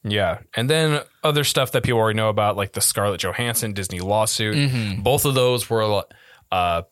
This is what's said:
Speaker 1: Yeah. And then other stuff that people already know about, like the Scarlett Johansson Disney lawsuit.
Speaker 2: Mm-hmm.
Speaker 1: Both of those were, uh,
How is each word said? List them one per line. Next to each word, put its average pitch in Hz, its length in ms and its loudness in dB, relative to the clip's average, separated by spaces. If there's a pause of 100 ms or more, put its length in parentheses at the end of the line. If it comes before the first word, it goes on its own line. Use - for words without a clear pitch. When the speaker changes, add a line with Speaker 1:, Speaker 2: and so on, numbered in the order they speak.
Speaker 1:
Yeah. 101 360 0 (160)
And 120 160 -2
then 156 320 2 (200)
other 147 220 2
stuff 135 280 0
that 120 120 0
people 120 160 2
already 110 160 2
know 110 140 2
about, 104 260 0
like 98 160 -4
the 101 80 -6
Scarlett 101 420 0
Johansson 113 520 -4
Disney 95 260 -6
lawsuit. 107 560 0
Speaker 2:
Mm-hmm. 117 460 0
Speaker 1:
Both 127 220 2
of 139 100 0
those 123 360 2
were, 107 320 0 (480)
uh, 87 420 0